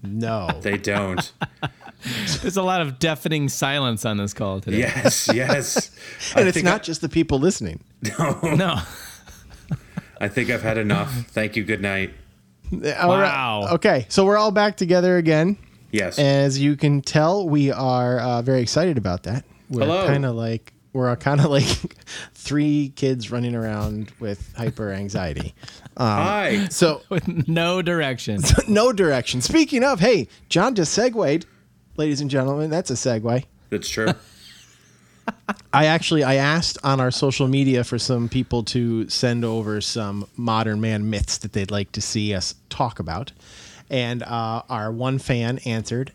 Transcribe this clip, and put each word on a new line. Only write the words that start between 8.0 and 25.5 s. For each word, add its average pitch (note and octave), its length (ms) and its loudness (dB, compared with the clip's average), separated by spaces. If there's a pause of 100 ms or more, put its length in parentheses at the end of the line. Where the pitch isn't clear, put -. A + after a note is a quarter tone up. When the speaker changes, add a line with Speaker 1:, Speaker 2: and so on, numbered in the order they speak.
Speaker 2:
<laughs> G#2 160 -6
No. D#3 240 -2
Speaker 3:
No. D#3+ 380 0 (1400)
Speaker 2:
I G#2 80 -2
think A#2+ 220 -2
I've A2+ 120 0
had A2 160 0
enough. G#2 340 0 (160)
Thank G#2+ 260 -4
you. A2+ 80 -2
Good G2 200 -2
night. G2 320 -2 (580)
Speaker 1:
All F#3 80 -4
right. F3+ 480 2
Speaker 3:
Wow. B2+ 460 -2
Speaker 1:
Okay, D#3+ 340 2
so G3 160 4
we're G3+ 140 4
all G#3+ 120 4
back G#3 260 2
together F3+ 420 4
again. E3 380 4 (360)
Speaker 2:
Yes. F#2+ 260 0
Speaker 1:
As C#3 400 4
you C#3+ 180 4
can C#3+ 260 4
tell, E3+ 460 2
we C#3+ 220 4
are, B2 480 2
uh, A#2+ 240 0
very B2+ 200 4
excited D3+ 360 2
about F#2 260 -2
that. A#2 200 -4 (260)
We're B2 140 0
Speaker 2:
Hello. F3 240 0
Speaker 1:
kinda C#3 240 2
like, A2+ 400 -4 (200)
we're B2+ 240 2
kinda C#3+ 320 2
<laughs> - 0 -
like C#3 160 4 (680)
three D3 640 0
kids B2 340 -2
running A#2+ 240 -2
around G#2+ 640 -4
with G2+ 380 -8
hyper A2+ 340 -4
anxiety. G2 640 -6 (420)